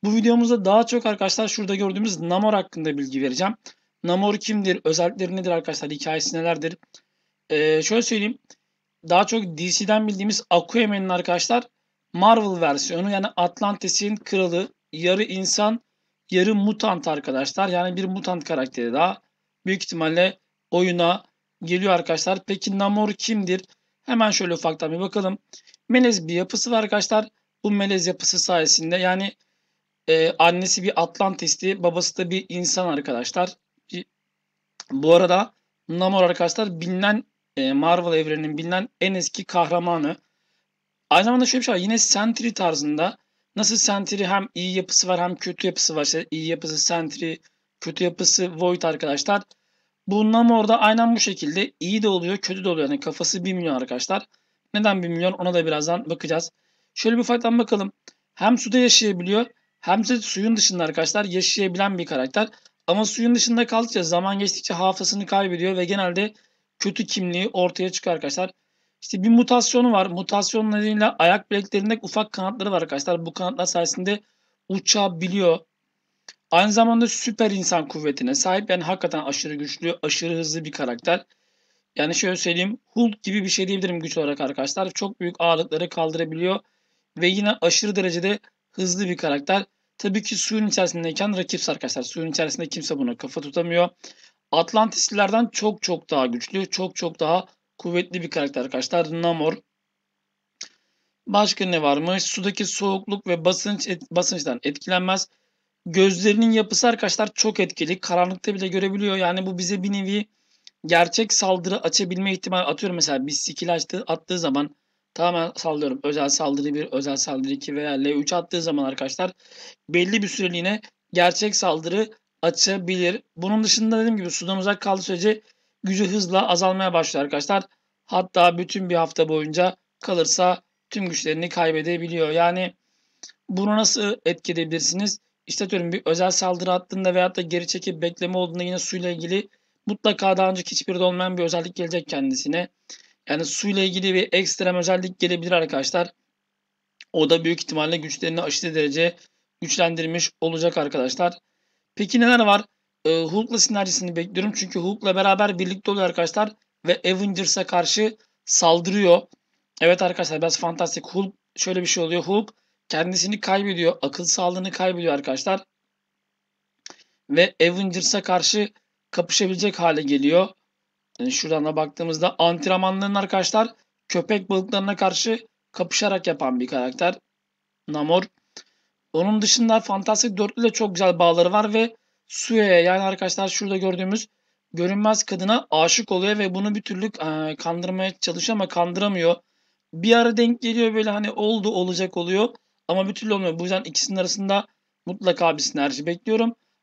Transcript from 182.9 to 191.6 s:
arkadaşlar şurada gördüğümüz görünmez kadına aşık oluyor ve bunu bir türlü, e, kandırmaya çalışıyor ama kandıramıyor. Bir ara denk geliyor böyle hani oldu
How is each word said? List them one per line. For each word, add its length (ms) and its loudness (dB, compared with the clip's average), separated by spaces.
arkadaşlar 480 -2
şurada 280 -4
gördüğümüz 500 -2
görünmez 500 2
kadına 480 0
aşık 420 2
oluyor 260 0
ve 160 0
bunu 200 -2
bir 80 -6
türlü, 240 -6
e, 500 -6
kandırmaya 640 -4
çalışıyor 360 -2
ama 120 -2
kandıramıyor. 680 2
Bir 240 4
ara 200 4
denk 260 2
geliyor 320 2
böyle 160 0
hani 200 -4
oldu 380 0